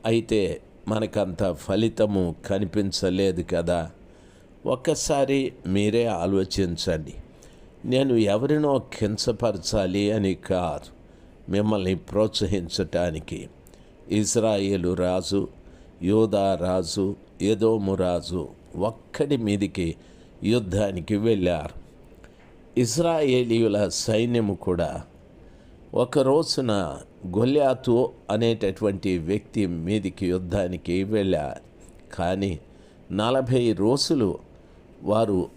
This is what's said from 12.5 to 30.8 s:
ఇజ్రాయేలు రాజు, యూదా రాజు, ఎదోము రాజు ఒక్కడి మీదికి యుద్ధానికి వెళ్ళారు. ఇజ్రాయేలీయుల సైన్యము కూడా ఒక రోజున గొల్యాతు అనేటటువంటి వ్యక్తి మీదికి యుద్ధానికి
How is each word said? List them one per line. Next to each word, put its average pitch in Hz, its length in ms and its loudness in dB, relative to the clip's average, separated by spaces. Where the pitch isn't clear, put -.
ఇజ్రాయేలు 101 840 0
రాజు, 92 540 0
యూదా 98 520 2
రాజు, 92 600 -2
ఎదోము 101 540 2
రాజు 87 520 -2
ఒక్కడి 131 640 -2
మీదికి 98 580 0
యుద్ధానికి 101 760 0
వెళ్ళారు. 90 680 0
ఇజ్రాయేలీయుల 120 1080 2
సైన్యము 113 640 0
కూడా 85 500 -2
ఒక 127 260 2
రోజున 127 800 2
గొల్యాతు 127 840 2
అనేటటువంటి 104 840 0
వ్యక్తి 101 480 -2
మీదికి 90 600 -2
యుద్ధానికి 90 760 -2